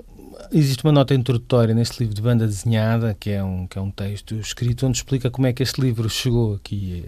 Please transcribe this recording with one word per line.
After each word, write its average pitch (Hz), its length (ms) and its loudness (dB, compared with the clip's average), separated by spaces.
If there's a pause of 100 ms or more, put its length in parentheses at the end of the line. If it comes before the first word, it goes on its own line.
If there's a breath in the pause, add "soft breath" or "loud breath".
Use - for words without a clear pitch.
(520)
existe 139 320 2
uma 156 80 4
nota 139 240 4
introdutória 120 580 2
neste 117 240 0
livro 107 160 -2
de 101 80 -4
banda 113 240 4
desenhada, 110 720 0
que 104 120 -6
é 101 120 -2
um, 92 240 -4
que - 100 -14
é 98 60 -4
um 98 80 -4
texto 101 460 -8
escrito 120 500 -2
onde 127 120 0
explica 131 320 -2
como 131 180 0
é 123 40 2
que 131 120 -2
este - 160 -4
livro 117 280 0
chegou 117 460 0
aqui, 95 540 -6